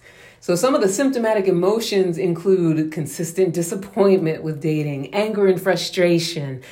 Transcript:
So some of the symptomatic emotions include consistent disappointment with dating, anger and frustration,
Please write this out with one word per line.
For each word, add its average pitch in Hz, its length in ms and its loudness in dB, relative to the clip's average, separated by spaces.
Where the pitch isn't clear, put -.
So 175 120 0
some 254 200 2
of 285 60 4
the 202 80 4
symptomatic 220 600 0
emotions 190 680 0
include 170 760 0
consistent 170 600 -2
disappointment 185 920 0
with 156 200 -8
dating, 147 500 -4
anger 208 340 0
and 180 140 2
frustration, 165 1120 -2